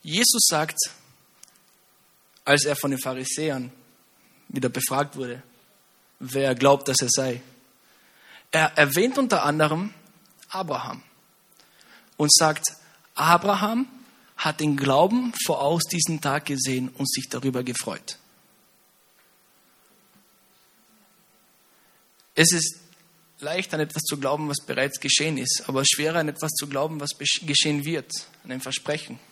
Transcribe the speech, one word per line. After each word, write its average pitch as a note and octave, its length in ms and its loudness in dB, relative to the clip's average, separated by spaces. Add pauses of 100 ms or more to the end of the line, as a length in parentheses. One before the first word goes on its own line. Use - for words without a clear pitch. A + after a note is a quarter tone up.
Jesus G#3+ 440 2
sagt, D#3+ 300 0 (1700)
als C#3+ 180 4
er D3 120 0
von C#3 160 -2
den C3 80 -2
Pharisäern C3 720 -4 (760)
wieder B2+ 220 -2
befragt C3+ 460 -2
wurde, B2+ 280 -10 (760)
wer C3 260 -2
er C3 100 2
glaubt, C#3 320 6
dass C3 140 2
er B2 80 -2
sei. B2+ 320 0 (1080)
Er D#3 260 2
erwähnt E3 400 4
unter A3 260 2
anderem D#3 500 0 (560)
Abraham B2+ 540 -8 (1120)
und D3 160 4
sagt, D#3 320 4 (500)
Abraham G3 720 2 (500)
hat D3+ 220 -2
den D3+ 180 2
Glauben F3+ 560 4 (120)
voraus D#3 380 2
diesen D#3+ 380 -2
Tag D3 240 0
gesehen B2+ 440 -2
und C3+ 220 -4
sich - 180 -6
darüber B2+ 340 -2
gefreut. - 540 -8 (4000)
Es E3 160 6
ist E3 280 -2 (640)
leicht, D#3 320 -6
an D#3+ 60 -2
etwas D3+ 240 -4
zu D#3 140 -4
glauben, C#3+ 320 -4
was C#3+ 160 -6
bereits C#3 340 -4
geschehen D3 380 0
ist, B2+ 300 -2
aber C3+ 180 0
schwerer, D#3+ 340 0
an D3+ 100 0
etwas D3+ 220 -6
zu - 160 -4
glauben, D3 320 -4
was C#3+ 140 -8
besch-, - 320 -2
geschehen D3 400 0
wird, C#3 260 -6 (320)
an - 80 -14
ein C3 100 -8
Versprechen. - 580 -6 (120)